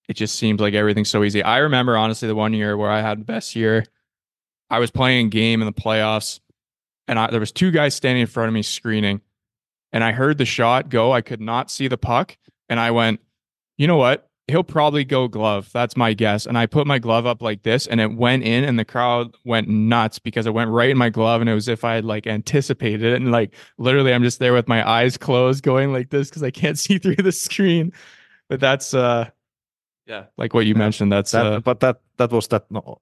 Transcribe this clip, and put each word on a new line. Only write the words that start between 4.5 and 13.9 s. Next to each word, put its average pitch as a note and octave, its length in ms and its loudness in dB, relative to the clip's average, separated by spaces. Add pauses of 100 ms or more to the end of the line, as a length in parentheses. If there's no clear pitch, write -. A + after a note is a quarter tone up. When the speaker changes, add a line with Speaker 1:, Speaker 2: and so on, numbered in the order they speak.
Speaker 1:
I A#2 80 0
was A#2+ 120 0
playing B2+ 360 2
a G#2 40 0
game A2+ 300 0
in G#2+ 60 -2
the G2+ 60 -6
playoffs, A2 680 -2 (680)
and A#2 120 0
I, A2+ 120 0
there A2+ 100 -2
was G#2+ 120 -6
two F#3 180 2
guys D3 240 0
standing B2+ 280 0
in A2+ 40 0
front A2+ 220 -4
of A2+ 60 -2
me G#2+ 80 -2
screening, G#2 580 -2 (720)
and A2+ 100 0
I A2+ 100 0
heard C#3 260 0
the C3 80 0
shot B2+ 420 0
go. B2 240 2
I A#2+ 80 2
could A2 200 -12
not A2+ 300 -6
see C3+ 160 -6
the B2+ 120 -2
puck, B2 380 -2 (320)
and A#2 120 -2
I A#2 100 0
went, A2+ 300 0 (580)
you C#3+ 80 0
know F3 100 2